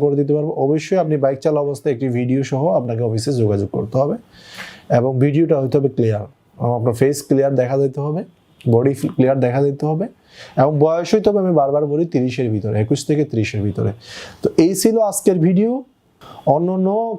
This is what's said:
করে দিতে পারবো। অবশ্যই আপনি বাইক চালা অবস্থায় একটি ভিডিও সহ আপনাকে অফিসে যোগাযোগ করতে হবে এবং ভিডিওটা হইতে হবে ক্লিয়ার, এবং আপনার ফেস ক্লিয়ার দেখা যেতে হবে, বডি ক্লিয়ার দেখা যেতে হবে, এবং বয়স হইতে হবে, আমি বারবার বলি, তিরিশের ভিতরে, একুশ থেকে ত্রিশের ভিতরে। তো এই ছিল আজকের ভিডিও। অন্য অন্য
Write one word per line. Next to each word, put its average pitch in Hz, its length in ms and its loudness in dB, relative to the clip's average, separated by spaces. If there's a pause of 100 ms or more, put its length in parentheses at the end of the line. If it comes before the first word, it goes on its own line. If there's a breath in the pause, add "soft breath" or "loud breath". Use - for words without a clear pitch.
করে 143 120 2
দিতে 143 180 0
পারবো। 151 180 -2 (120)
অবশ্যই 156 400 0
আপনি 156 200 -2
বাইক 135 200 0
চালা 151 220 0
অবস্থায় 143 280 -4
একটি 127 140 -4 (100)
ভিডিও 127 260 0
সহ 131 200 -4 (160)
আপনাকে 117 240 -4
অফিসে 113 280 -2 (100)
যোগাযোগ 101 360 0
করতে 113 200 -4
হবে 147 180 0 (840 loud breath)
এবং 127 220 2
ভিডিওটা 151 400 2
হইতে 131 180 0
হবে 135 180 2
ক্লিয়ার, 107 300 0 (320)
এবং 120 180 -2
আপনার 117 240 0
ফেস 143 180 2 (100)
ক্লিয়ার 139 280 2
দেখা 127 220 0
যেতে 139 280 -2
হবে, 156 160 -4 (440)
বডি 120 280 4 (220)
ক্লিয়ার 131 240 2
দেখা 123 280 0
যেতে 139 180 -4
হবে, 160 200 -2 (520 loud breath)
এবং 139 140 4 (120)
বয়স 170 280 2
হইতে 214 180 2
হবে, 202 140 6
আমি 180 180 2
বারবার 139 240 0
বলি, 151 200 -2
তিরিশের 127 480 -2
ভিতরে, 104 300 -2
একুশ 139 220 0
থেকে 151 200 0
ত্রিশের 110 380 -2
ভিতরে। 104 280 -2 (480 loud breath)
তো - 80 0 (100)
এই 170 180 6
ছিল 220 200 2 (140)
আজকের 185 300 2
ভিডিও। 190 320 2 (760 loud breath)
অন্য 160 260 2
অন্য 190 160 0 (320)